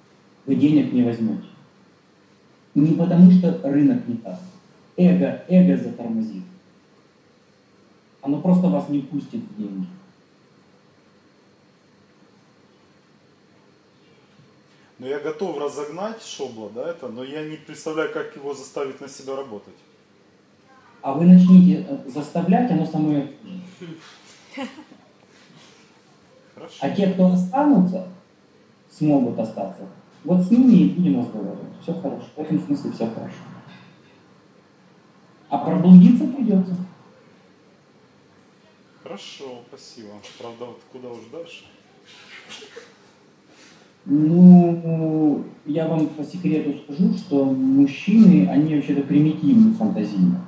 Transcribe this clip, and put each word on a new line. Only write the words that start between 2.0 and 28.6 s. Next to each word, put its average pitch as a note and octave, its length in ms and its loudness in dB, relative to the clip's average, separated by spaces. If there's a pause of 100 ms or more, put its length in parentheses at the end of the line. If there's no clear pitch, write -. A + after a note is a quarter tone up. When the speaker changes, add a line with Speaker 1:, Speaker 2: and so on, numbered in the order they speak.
Speaker 1:
Не D#3+ 220 2
потому, F3 360 6
что E3+ 320 2
рынок C#3 440 0
не A#2 80 -6
даст. F2+ 280 -16 (520)
Эго, F3+ 520 0
эго F3 300 4
затормозит. A2+ 680 -8 (1800)
Оно C#3+ 200 -6
просто F3+ 260 2
вас C#3+ 220 -4
не C#3+ 100 -2
пустит B2+ 420 -10
в G#2 160 -18
деньги. F#2+ 300 -10 (4000)
Speaker 2:
Но B2+ 60 -16
я C#3 140 -8
готов D3+ 400 -10
разогнать D3+ 640 -10
шобло, A2+ 500 -14
да, C3+ 160 -10
это, E3 180 -14
но A#2 160 -14
я D3+ 240 -12
не D#3 100 -14
представляю, D#3 540 -8
как D3+ 240 -10
его C#3+ 200 -12
заставить C3 440 -12
на C#3 80 -18
себя C3+ 280 -14
работать. G#2 400 -16 (1300)
Speaker 1:
А C#3 120 -8
вы D#3+ 120 0
начните, F3+ 600 8
э, - 220 -12
заставлять, F3+ 640 -2
оно D#3 140 -2
само D3+ 320 -4
и C3+ 100 -6 (3250)
Speaker 2:
Хорошо. - 240 -20
Speaker 1:
А - 100 -6
те, F#3+ 220 -2
кто F#3 160 2
останутся, F#3+ 800 0 (840)